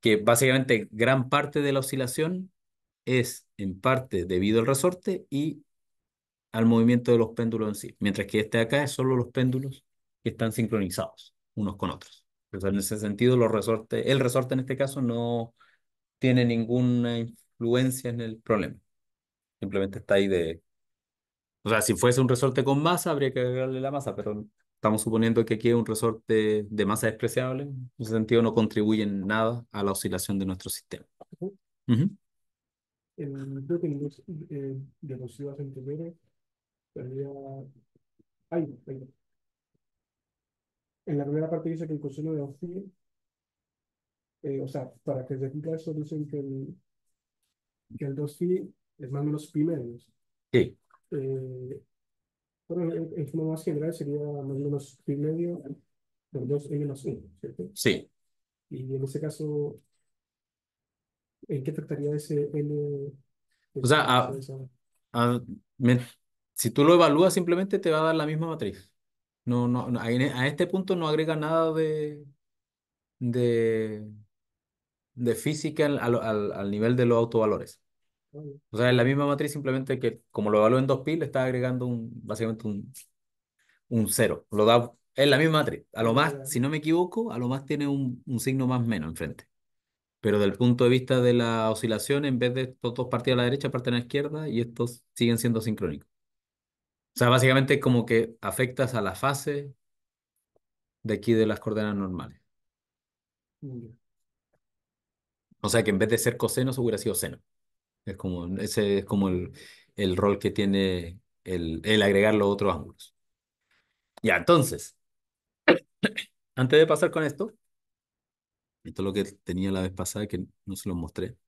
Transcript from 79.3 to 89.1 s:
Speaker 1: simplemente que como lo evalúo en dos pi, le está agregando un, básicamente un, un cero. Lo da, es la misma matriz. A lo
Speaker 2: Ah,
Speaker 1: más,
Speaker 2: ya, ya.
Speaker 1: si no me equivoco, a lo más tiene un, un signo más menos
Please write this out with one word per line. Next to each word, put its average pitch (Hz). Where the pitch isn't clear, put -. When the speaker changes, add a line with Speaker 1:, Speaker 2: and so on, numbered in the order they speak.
Speaker 1:
simplemente 135
que 120
como 104
lo 104
evalúo 113
en 135
dos 135
pi, 156
le 165
está 131
agregando 127
un, 117
básicamente 110
un, 104
un 110
cero. -
Lo 107
da, 120
es 143
la 135
misma 156
matriz. -
A 110
lo 117
Speaker 2:
Ah, 113
Speaker 1:
más, 147
Speaker 2:
ya, 143
ya. 131
Speaker 1:
si 135
no 135
me 151
equivoco, 180
a 117
lo 123
más 135
tiene 143
un, 135
un 120
signo 135
más 123
menos 85